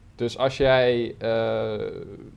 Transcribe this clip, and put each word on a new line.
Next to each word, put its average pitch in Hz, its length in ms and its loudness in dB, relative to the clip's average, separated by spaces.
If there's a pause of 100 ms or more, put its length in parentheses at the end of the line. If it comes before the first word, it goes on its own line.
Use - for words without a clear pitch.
(160)
Dus 120 220 -4
als 131 200 0
jij, 123 600 4
eh, 113 540 0 (640)